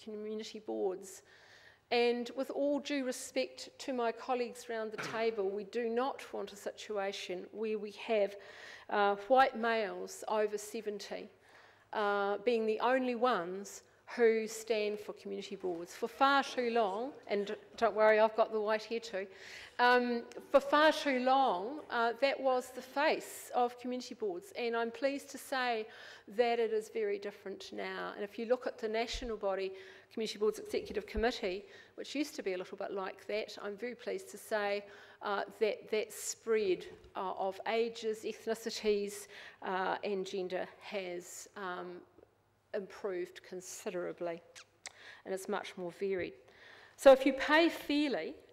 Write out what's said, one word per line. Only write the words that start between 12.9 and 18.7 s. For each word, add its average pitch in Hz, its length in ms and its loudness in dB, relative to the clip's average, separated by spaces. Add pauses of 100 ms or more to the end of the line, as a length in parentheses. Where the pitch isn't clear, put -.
ones 202 680 0 (340)
who 226 320 6
stand 208 520 -2
for - 140 -10
community 196 420 -10
boards. 175 380 -6
For 233 140 -4
far 277 360 6
too 247 280 -2
long, 226 400 0 (160)
and 202 280 0 (220)
don't 208 180 2
worry, 214 240 8
I've 220 160 6
got 220 160 4
the 220 100 0
white 214 220 0